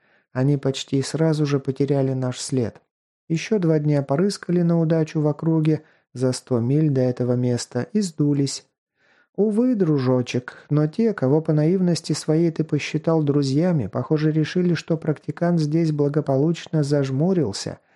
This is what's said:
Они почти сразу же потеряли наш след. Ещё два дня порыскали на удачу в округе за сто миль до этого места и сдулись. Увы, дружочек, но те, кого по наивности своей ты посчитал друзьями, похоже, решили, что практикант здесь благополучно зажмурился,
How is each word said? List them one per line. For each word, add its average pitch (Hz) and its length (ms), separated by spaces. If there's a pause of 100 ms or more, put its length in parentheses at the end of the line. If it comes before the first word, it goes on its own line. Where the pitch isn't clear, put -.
(320)
Они 139 240
почти 135 460
сразу 151 420
же 139 160
потеряли 135 540
наш 127 260
след. 120 400 (480)
Ещё 165 300
два 160 200
дня 147 240
порыскали 175 600
на 170 160
удачу 160 420
в 147 60
округе 156 580 (280)
за 127 200
сто 123 280
миль 147 300
до 131 100
этого 123 340
места 123 600
и 214 80
сдулись. 147 640 (680)
Увы, 220 400
дружочек, 131 920
но 151 180
те, 214 280
кого 139 260
по 160 140
наивности 170 580
своей 160 380
ты 156 140
посчитал 156 580
друзьями, 143 640
похоже, 151 440
решили, 165 440
что 156 240
практикант 165 600
здесь 156 320
благополучно 147 880
зажмурился, 139 960 (180)